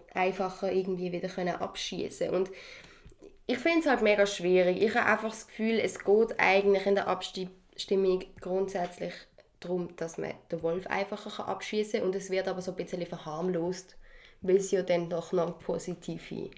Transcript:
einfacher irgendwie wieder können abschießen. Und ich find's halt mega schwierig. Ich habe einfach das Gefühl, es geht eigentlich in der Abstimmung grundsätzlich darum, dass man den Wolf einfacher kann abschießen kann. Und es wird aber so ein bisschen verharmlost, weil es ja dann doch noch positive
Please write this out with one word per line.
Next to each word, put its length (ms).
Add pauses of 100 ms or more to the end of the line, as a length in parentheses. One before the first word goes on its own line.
(140)
einfacher 580
irgendwie 400
wieder 160
können 280
abschießen. 720
Und 220 (960)
ich 100
find's 300
halt 160
mega 240
schwierig. 520
Ich 140
habe 140
einfach 220
das 180
Gefühl, 320
es 180
geht 420
eigentlich 460
in 80
der 140
Abstimmung 1160 (160)
grundsätzlich 720 (480)
darum, 340
dass 240
man 140 (180)
den 100
Wolf 240
einfacher 460
kann 160
abschießen 520
kann. 100
Und 60
es 140
wird 180
aber 140
so 120
ein 40
bisschen 300
verharmlost, 880 (440)
weil 160
es 120
ja 140
dann 260
doch 220
noch 260
positive 1000